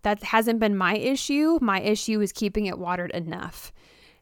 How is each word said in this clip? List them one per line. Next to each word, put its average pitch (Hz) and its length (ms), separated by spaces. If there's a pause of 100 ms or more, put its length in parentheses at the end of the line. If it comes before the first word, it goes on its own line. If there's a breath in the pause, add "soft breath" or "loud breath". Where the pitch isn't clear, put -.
that 208 180
hasn't 226 380
been 208 160
my 185 200
issue. 294 640
My 202 180
issue 214 400
is 202 120
keeping 208 340
it 185 120
watered 175 340
enough. - 600 (500 soft breath)